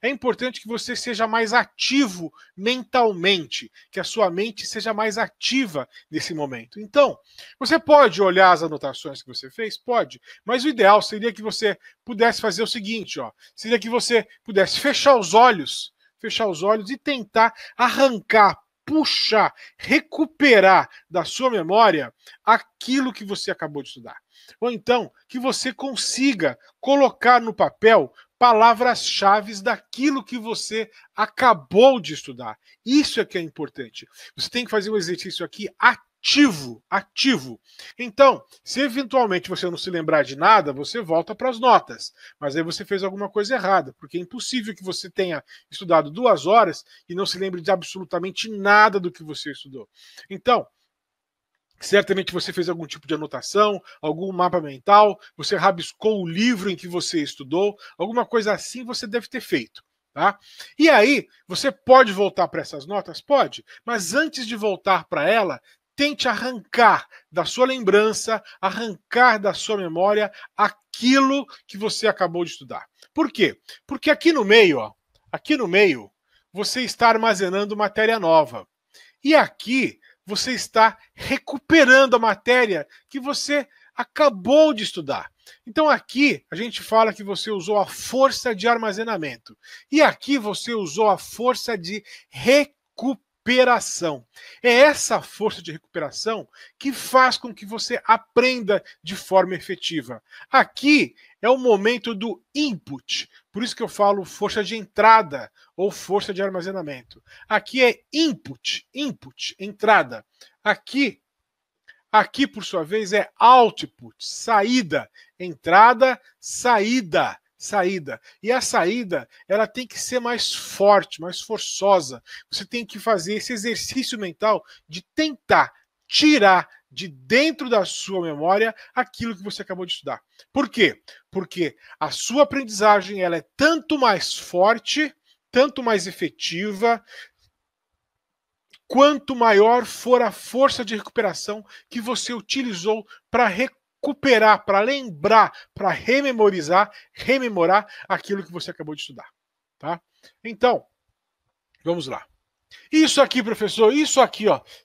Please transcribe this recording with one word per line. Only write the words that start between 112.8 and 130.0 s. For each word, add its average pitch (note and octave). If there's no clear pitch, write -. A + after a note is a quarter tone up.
vez, G3
é G#3
output, A3+
saída. G3+
Entrada, A3
saída, G3+
saída. F3+
E G#3+
a B3
saída, F#3
ela G#3+
tem B3
que -
ser B3
mais A#3+
forte, G3
mais F3
forçosa. F#3
Você -
tem A#3+
que -
fazer G3+
esse G#3+
exercício A#3
mental G3+
de E3
tentar C#4+
tirar G3+
de E3
dentro A#3+
da G#3+
sua F#3+
memória F3
aquilo A#3
que F#3
você G#3
acabou F#3
de E3+
estudar. C3+